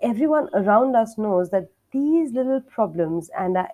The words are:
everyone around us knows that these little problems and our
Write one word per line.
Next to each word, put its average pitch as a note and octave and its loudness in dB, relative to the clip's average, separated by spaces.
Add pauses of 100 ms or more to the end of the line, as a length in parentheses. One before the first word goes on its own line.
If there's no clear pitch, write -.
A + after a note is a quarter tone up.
everyone C#4+ 0
around A3 2
us A3+ 0
knows F#3 0
that F#3+ -2 (240)
these D4 0
little C4 -2
problems E3+ -4
and F#3 -2
our F#3 -2